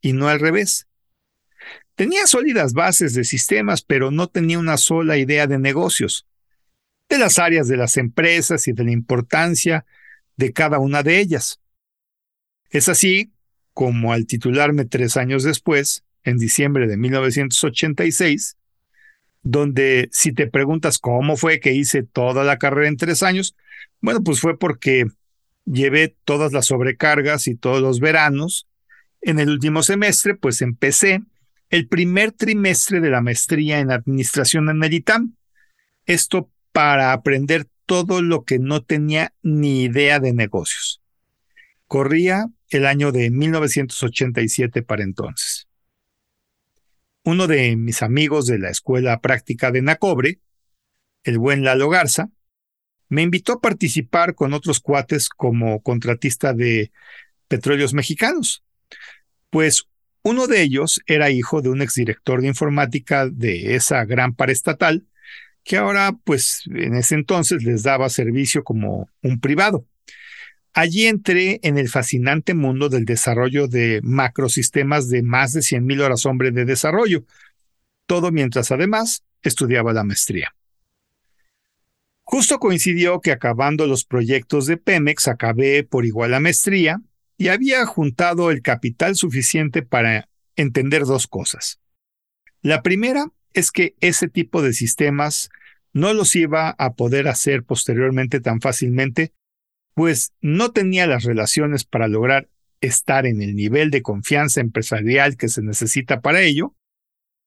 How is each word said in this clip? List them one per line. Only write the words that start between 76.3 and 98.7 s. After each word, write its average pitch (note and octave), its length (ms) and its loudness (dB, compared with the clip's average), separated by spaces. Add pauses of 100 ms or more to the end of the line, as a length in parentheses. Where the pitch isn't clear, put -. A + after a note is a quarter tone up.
de B2 120 0
desarrollo, D#3+ 600 0 (800)
todo F3 240 0
mientras C3 400 0
además G#3 540 -2 (180)
estudiaba A#2+ 500 0
la A2 120 0
maestría. G2 500 -4 (1700)
Justo C4+ 380 0
coincidió F3 600 2
que E3 120 0
acabando C#3 560 0
los C3+ 160 -2
proyectos B2+ 640 0
de E3 100 0
Pemex D3+ 500 0
acabé C3 560 0
por B2+ 240 -2
igual A#2 240 -2
la B2+ 80 2
maestría F3 640 0 (340)
y F#3+ 120 -2
había B3+ 360 0
juntado E3+ 680 0
el B2+ 100 -2
capital B2+ 540 -2
suficiente D3 640 -2
para A2+ 460 -2 (260)
entender C#3 480 0
dos C3 240 0
cosas. - 540 -8 (800)
La D3+ 200 0
primera B3+ 500 -2 (200)
es - 200 0
que - 260 0
ese F3+ 300 0
tipo E3+ 340 -2
de C3+ 100 2
sistemas C#3+ 800 -2 (420)
no F#3 220 0
los G#3 220 2
iba D#3+ 340 2
a B2+ 240 -2
poder C3 320 0
hacer C3+ 380 0
posteriormente C3 760 0
tan A#2 220 -2
fácilmente, C3 720 -2 (640)